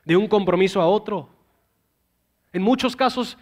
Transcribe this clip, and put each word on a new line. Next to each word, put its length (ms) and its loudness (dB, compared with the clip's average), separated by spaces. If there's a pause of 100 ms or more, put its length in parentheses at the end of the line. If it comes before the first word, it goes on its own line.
de 140 2
un 100 2
compromiso 540 2
a 60 2
otro. 420 -2 (1200)
En 120 -4
muchos 320 0
casos, 460 -4